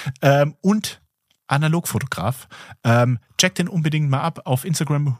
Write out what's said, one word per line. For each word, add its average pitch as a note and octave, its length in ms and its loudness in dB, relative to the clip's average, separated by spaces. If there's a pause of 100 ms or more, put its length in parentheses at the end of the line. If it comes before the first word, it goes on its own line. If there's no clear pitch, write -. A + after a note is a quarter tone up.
(220)
ähm, C#3+ 380 4
und G#3+ 420 -2 (460)
Analogfotograf. C#3+ 1000 -2 (340)
Ähm, A#2+ 360 4 (180)
checkt F#3 200 0
den F3 120 0
unbedingt D3+ 400 0
mal C3+ 100 0
ab E3 240 -4
auf B2+ 220 -2
Instagram, D3 540 -2